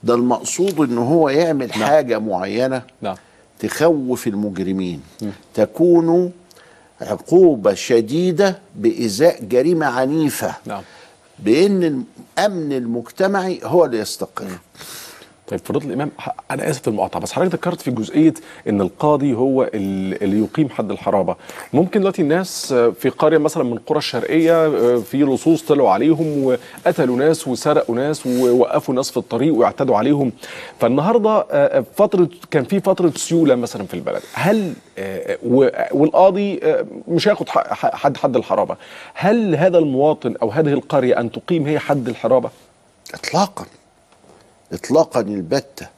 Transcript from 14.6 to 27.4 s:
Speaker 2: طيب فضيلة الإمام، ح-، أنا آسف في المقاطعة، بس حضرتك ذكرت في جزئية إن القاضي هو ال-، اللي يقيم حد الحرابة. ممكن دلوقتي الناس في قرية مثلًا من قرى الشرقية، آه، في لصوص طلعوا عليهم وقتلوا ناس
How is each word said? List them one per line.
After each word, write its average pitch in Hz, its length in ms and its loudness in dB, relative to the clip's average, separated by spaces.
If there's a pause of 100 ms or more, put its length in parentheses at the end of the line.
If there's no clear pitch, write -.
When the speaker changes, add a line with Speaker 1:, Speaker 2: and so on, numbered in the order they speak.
Speaker 2:
طيب - 160 -6
فضيلة - 220 -4
الإمام، 135 320 -4
ح-، - 120 -10 (200)
أنا - 200 -4
آسف 139 120 -4
في - 60 -2
المقاطعة، 95 320 -2
بس - 120 -8
حضرتك 180 220 0
ذكرت 175 260 -4
في 143 100 -6
جزئية 135 440 2 (340)
إن 104 120 0
القاضي 139 540 0
هو 131 280 0
ال-، 95 600 -4
اللي 101 160 0
يقيم 127 300 0
حد 110 220 -6
الحرابة. 98 460 0 (360)
ممكن 185 280 2
دلوقتي 190 220 0
الناس 160 500 -2
في 120 360 2
قرية 156 300 2
مثلًا 151 240 0
من 120 160 -4
قرى 151 200 -2
الشرقية، 160 680 2
آه، 123 300 2
في 120 260 -2
لصوص 147 400 2
طلعوا 139 280 2
عليهم 147 540 0
وقتلوا 127 720 -2
ناس 151 320 0